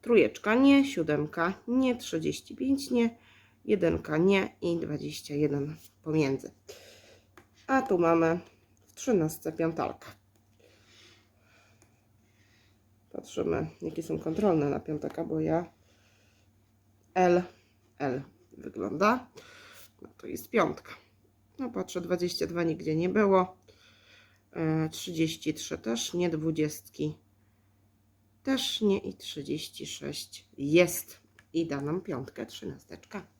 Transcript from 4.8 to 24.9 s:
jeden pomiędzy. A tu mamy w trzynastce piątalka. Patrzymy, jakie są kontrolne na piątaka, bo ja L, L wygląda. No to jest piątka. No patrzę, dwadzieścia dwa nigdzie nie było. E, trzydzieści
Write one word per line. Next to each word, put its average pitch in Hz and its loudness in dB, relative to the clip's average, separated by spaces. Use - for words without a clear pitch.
jeden 143 0
pomiędzy. 151 0
A 269 2
tu 190 0
mamy 165 4
w - -20
trzynastce 160 0
piątalka. - -4
Patrzymy, 165 -2
jakie 165 -6
są 160 -4
kontrolne 160 2
na 139 -2
piątaka, 156 -6
bo 160 -4
ja 160 0
L, 180 6
L 139 -2
wygląda. 196 -2
No - -18
to - -16
jest - -10
piątka. - 0
No 254 -6
patrzę, 185 -6
dwadzieścia 175 -2
dwa 170 -4
nigdzie 160 -2
nie 170 0
było. 190 4
E, 160 0
trzydzieści 160 -4